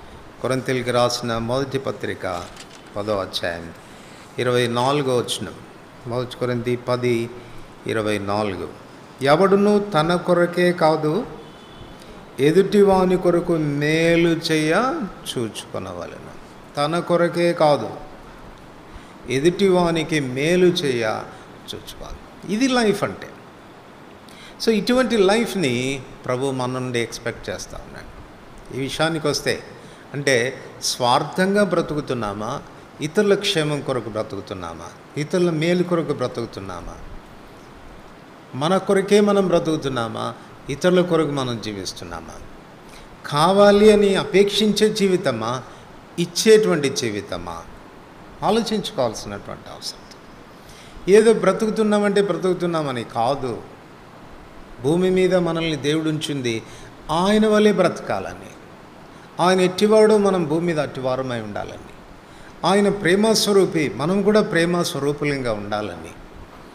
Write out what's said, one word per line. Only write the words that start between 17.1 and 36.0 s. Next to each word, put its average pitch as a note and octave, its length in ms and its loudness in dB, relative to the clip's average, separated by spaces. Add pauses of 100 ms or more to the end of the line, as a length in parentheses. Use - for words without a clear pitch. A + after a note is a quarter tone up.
కాదు, C#3+ 380 2 (1400)
ఎదుటివానికి E3 920 2
మేలు D3 460 2
చేయ A#2+ 540 0 (540)
చూచుకోవాలి. - 800 -14
ఇది B3+ 140 0
లైఫ్ A3+ 360 2
అంటే. F#2+ 240 -6 (1400)
So A3+ 60 2
ఇటువంటి A#3 460 2
లైఫ్ని C#3+ 840 2 (220)
ప్రభు B2+ 260 -2
మన B2+ 200 -4
నుండి B2+ 280 -4
ఎక్స్‌పెక్ట్ - 520 -6
చేస్తా - 360 -12
ఉన్నాడు. - 360 -18 (540)
ఈ B2+ 40 -6
విషయానికి D3+ 460 -2
వస్తే, C3+ 360 -2 (520)
అంటే C3+ 400 0 (280)
స్వార్థంగా D#3 840 2
బ్రతుకుతున్నామా, C3+ 1000 -4 (380)
ఇతరుల G3 340 2
క్షేమం D3+ 460 -2
కొరకు B2 280 -4
బ్రతుకుతున్నామా, F#2 800 -8 (280)
ఇతరుల F3 340 0
మేలు E3+ 320 0
కొరకు E3+ 300 -2